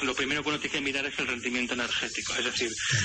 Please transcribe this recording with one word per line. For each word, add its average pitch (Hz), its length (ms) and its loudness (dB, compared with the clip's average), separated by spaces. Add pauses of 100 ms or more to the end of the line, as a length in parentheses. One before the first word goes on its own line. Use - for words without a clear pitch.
lo 127 140 2
primero 139 280 0
que 139 60 -2
uno 151 100 2
tiene 139 180 -2
que 147 40 0
mirar 139 240 0
es 143 140 -4
el 143 80 0
rendimiento 123 480 0
energético, 117 600 -2
es 120 100 2
decir, 120 260 0 (320)